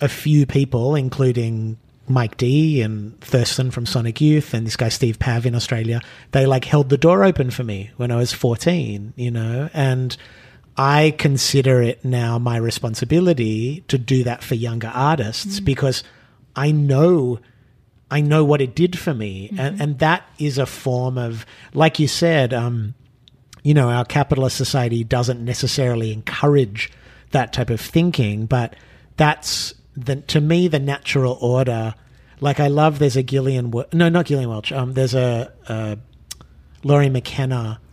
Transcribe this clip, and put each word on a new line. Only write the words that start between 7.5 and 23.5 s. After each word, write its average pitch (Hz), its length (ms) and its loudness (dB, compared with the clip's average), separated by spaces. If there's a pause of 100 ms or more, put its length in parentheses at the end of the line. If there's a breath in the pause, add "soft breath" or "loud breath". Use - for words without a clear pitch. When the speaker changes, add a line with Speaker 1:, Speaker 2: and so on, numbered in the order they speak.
Speaker 1:
for 123 120 -8
me 101 320 -8
when 123 160 -2
I 120 60 0
was 120 160 0
fourteen, 117 840 -2
you 123 160 -4
know, 117 420 -4
and 127 420 0 (640 loud breath)
I 147 400 4
consider 135 640 2
it 120 220 0
now 120 360 0
my 120 180 -2
responsibility 120 1300 0
to 139 100 0
do 127 260 2
that 120 200 -4
for 139 120 -4
younger 117 380 -6
artists 127 680 -2
Speaker 2:
Mm. 196 40 -10
Speaker 1:
because 135 380 0 (520 soft breath)
I 143 160 0
know, 143 680 2 (680 soft breath)
I 143 120 0
know 151 220 4
what 143 180 4
it 123 140 -2
did 180 240 0
for 160 140 -4
me. 104 440 -8
And, - 20 -6 (160)
Speaker 2:
Mm-hmm. - 60 -8
Speaker 1:
and 143 180 -4
that 160 240 2 (160)
is 147 180 -2
a 139 80 0
form 127 520 -4
of, 117 280 -6 (280 loud breath)
like 156 260 2
you 147 100 2
said, 151 440 2
um, 117 400 -4 (720)